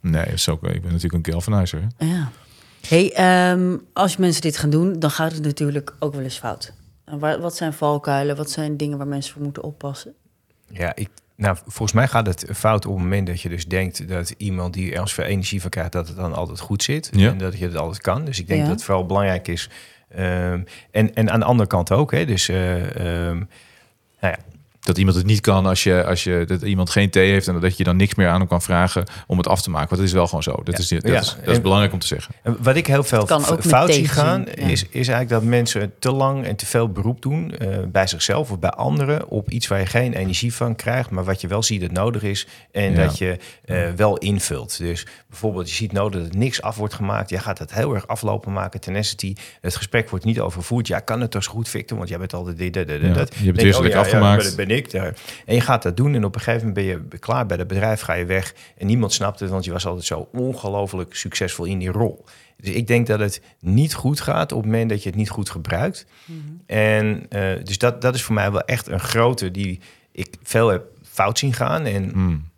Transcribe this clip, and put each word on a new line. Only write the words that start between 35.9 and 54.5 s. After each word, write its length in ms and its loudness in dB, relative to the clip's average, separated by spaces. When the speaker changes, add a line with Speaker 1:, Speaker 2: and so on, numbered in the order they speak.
Speaker 3:
te 140 0
lang 320 0
en 120 -4
te 100 -8
veel 220 2
beroep 340 -2
doen, 340 -4
eh, 220 -4
bij 180 2
zichzelf 440 -2
of 80 -6
bij 120 0
anderen 580 0
op 220 -4
iets 180 -4
waar 100 0
je 80 0
geen 260 2
energie 420 -2
van 220 -2
krijgt, 340 -4
maar 140 -2
wat 160 -2
je 80 -8
wel 140 -2
ziet 180 -2
dat 100 -4
nodig 320 -2
is 240 -4
en 200 0
Speaker 1:
Ja. 120 6
Speaker 3:
dat 140 0
je, 200 -2
eh, 320 -2
wel 220 4
invult. 600 -2
Dus 280 -6
bijvoorbeeld, 400 -4
je 60 -8
ziet 180 -4
nodig 300 -2
dat 120 -8
niks 280 -2
af 140 -4
wordt 180 -6
gemaakt. 360 -4
Jij 100 -4
gaat 180 -6
het 160 -12
heel 200 0
erg 120 -4
aflopen 460 -4
maken. 280 -4
Tenacity, 540 -4
het 160 -4
gesprek 340 -2
wordt 140 -6
niet 160 0
overvoerd. 460 -2
"Ja, 140 -2
kan 200 -4
het 100 -2
toch 140 -4
zo 80 -6
goed, 160 -4
Victor, 280 -8
want 120 -8
jij 100 -8
bent 160 -8
altijd 240 -6
dit, 160 -4
dit, 140 -2
dit, 140 -4
Speaker 1:
Ja, 100 4
Speaker 3:
dat." 20 6
Speaker 1:
je 60 -14
hebt 120 0
het 80 4
Speaker 3:
Denk, 120 2
Speaker 1:
eerst 120 8
Speaker 3:
"Oh, 60 4
Speaker 1:
lekker 160 6
Speaker 3:
ja, 60 6
ja, 60 4
Speaker 1:
afgemaakt. 240 8
Speaker 3:
maar 80 4
dat 120 -2